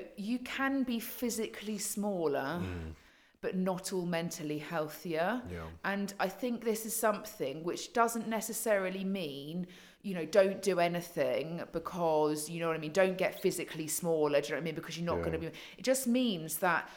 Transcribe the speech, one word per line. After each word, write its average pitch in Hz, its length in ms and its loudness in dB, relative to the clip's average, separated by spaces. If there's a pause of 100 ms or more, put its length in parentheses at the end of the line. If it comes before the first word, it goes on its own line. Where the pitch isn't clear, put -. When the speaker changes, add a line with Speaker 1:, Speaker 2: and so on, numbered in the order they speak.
(160)
Speaker 1:
you 220 240 -2
can 269 420 0
be 240 180 0
physically 214 760 -4
smaller, 160 840 0
Speaker 2:
Mm. 85 320 -6 (460)
Speaker 1:
but 190 160 -2
not 185 360 0
all 185 120 0
mentally 165 540 -2
healthier. 165 920 -2
Speaker 2:
Yeah. 87 140 -6 (200)
Speaker 1:
And 196 360 -2
I 190 80 2
think 233 360 -4
this 220 200 0
is 214 100 -4
something 160 720 0
which - 300 -4
doesn't 226 340 2
necessarily 202 760 0
mean, 170 600 -4 (360)
you 196 120 -4
know, 170 100 -2
don't 190 380 6
do 180 180 4
anything 165 840 0 (100)
because, 156 800 2
you 170 100 -4
know 170 80 0
what 160 80 2
I 156 40 -4
mean, 151 120 -6
don't 190 260 6
get - 220 0
physically 160 480 0
smaller, 151 520 4
do 147 80 0
you - 40 -6
know 151 40 0
what 139 60 -4
I - 20 -2
mean, 160 100 -2
because 160 220 -8
you're 170 100 -4
not 170 120 0
Speaker 2:
Yeah. 170 60 0
Speaker 1:
gonna 165 140 0
be, 165 80 -4
it - 360 -12
just 262 240 2
means 226 520 2
that 170 380 2